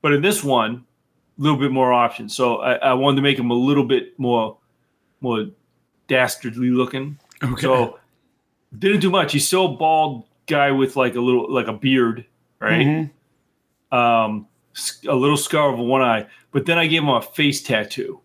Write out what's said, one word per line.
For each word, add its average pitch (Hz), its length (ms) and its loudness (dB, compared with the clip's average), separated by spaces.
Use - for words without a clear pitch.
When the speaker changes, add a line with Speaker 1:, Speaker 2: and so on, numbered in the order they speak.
Speaker 1:
but 147 100 4
in 143 80 2
this 208 220 0
one, 120 400 -2
a - 20 -6
little 135 160 2
bit 135 140 -2
more 131 200 2
options. 120 440 0
So 123 220 0
I, 127 160 -2
I 131 200 0
wanted 135 220 2
to 135 80 0
make 139 160 2
him 120 100 -2
a 120 60 0
little 135 300 2
bit 123 340 -2
more, 120 380 -2
more 113 240 -2
dastardly 123 640 -2
looking. 131 480 -2
Speaker 2:
Okay. 127 180 -4
Speaker 1:
So 131 360 0
didn't 190 220 2
do 185 100 2
much. 175 240 2
He's 143 140 0
still 185 260 2
a - 20 -8
bald 156 500 0
guy 143 240 2
with, 131 260 0
like, 123 200 0
a 123 60 -2
little, 123 300 2
like, 123 160 0
a 110 60 -6
beard, 117 520 0
right? 110 260 2
Speaker 2:
Mm-hmm. - 1120 -6
Speaker 1:
Um, 113 500 0
s-, - 320 -10
a 143 80 0
little 143 220 2
scar 147 320 0
over 120 120 -4
one 131 220 2
eye, 110 240 0
but - 160 -2
then 170 100 2
I 165 80 2
gave 160 160 0
him 147 80 0
a 120 140 2
face 143 400 -2
tattoo 107 600 -4